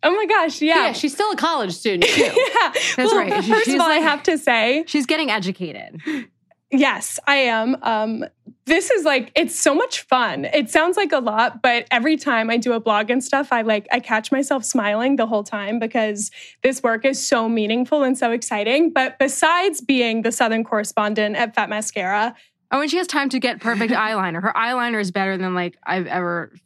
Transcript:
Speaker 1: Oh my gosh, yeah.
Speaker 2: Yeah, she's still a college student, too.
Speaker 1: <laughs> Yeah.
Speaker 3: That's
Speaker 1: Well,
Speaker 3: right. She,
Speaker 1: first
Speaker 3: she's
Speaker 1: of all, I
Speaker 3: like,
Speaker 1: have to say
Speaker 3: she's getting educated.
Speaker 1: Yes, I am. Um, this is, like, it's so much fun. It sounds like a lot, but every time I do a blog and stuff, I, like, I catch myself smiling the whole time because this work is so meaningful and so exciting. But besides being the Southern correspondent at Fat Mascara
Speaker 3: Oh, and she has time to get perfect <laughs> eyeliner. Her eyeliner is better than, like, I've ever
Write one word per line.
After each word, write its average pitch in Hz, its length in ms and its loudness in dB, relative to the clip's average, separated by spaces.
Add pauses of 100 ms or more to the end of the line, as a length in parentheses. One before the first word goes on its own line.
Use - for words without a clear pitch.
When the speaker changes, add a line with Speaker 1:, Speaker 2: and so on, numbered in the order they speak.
Speaker 1:
Oh 339 120 4
my 427 120 0
gosh, 339 360 2
yeah. 320 240 4
Speaker 2:
Yeah, 285 60 0
she's 277 200 -2
still 415 200 0
a 359 40 -4
college 269 360 -2
student, 185 320 0
too. - 180 4
Speaker 1:
<laughs> - 0 -
Yeah. - 100 2 (400)
Speaker 3:
That's - 260 -2
Speaker 1:
Well, 427 180 4
Speaker 3:
right. 415 260 0
She, - 80 -2
Speaker 1:
first 440 140 4
Speaker 3:
she's 453 100 0
Speaker 1:
of - 60 2
all, 339 80 4
I 311 80 4
Speaker 3:
like, 320 60 2
Speaker 1:
have 294 220 0
to 320 140 2
say 247 480 2
Speaker 3:
she's 285 200 -2
getting 311 240 0
educated. 175 720 -6 (720)
Speaker 1:
Yes, 262 540 0
I 285 100 4
am. 240 460 0
Um, 220 420 -2 (420)
this 330 260 2
is, 392 120 0
like, 277 300 0
it's 302 240 0
so 285 160 4
much 453 280 -2
fun. 240 420 0
It 277 260 0
sounds 330 260 2
like 392 140 0
a 302 80 2
lot, 226 440 0
but 240 280 2
every 254 260 2
time 226 320 0
I 233 100 0
do 240 160 0
a 226 60 -2
blog 214 300 0
and 254 140 0
stuff, - 280 0
I, 240 100 2
like, 214 280 -2
I - 80 0
catch 220 320 -2
myself 277 340 0
smiling 233 520 0
the 226 100 0
whole 220 160 0
time 208 380 -6
because 214 500 -2 (320)
this 262 180 2
work 226 240 0
is 269 200 0
so 226 240 2
meaningful 233 560 2
and 262 120 2
so 240 140 0
exciting. 233 600 0
But 262 280 0
besides 330 600 2
being 233 420 0
the 226 80 0
Southern 226 320 0
correspondent 214 760 -2
at 226 180 -2
Fat 214 140 0
Mascara 214 680 -2 (380)
Speaker 3:
Oh, 269 80 0
and 302 80 -2
she 311 100 0
has 359 100 -4
time 285 220 -2
to 254 100 -2
get 240 200 -2
perfect 226 320 0
<laughs> - 0 -
eyeliner. 196 480 -2
Her 208 160 -2
eyeliner 240 440 -2
is 196 100 -4
better 190 260 -2
than, 185 200 -2
like, 175 280 -4
I've 185 220 -2
ever 175 460 -4 (140)